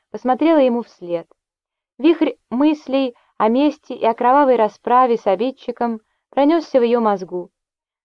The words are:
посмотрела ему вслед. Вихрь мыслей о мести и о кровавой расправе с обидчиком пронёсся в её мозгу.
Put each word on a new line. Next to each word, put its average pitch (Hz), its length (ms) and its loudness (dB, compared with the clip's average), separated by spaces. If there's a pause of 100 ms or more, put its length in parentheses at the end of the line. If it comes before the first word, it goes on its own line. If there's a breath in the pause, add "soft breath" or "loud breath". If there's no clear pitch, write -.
(100)
посмотрела 254 480 0
ему 240 240 0
вслед. 170 440 -10 (720)
Вихрь 311 380 0 (160)
мыслей 269 680 -2 (220 soft breath)
о 208 100 0
мести 277 460 -2
и - 100 -6
о 226 80 2
кровавой 254 440 2
расправе 233 600 0
с - 100 -8
обидчиком 233 760 -4 (280)
пронёсся 302 500 0
в 240 40 2
её 240 180 0
мозгу. 180 500 -4 (540)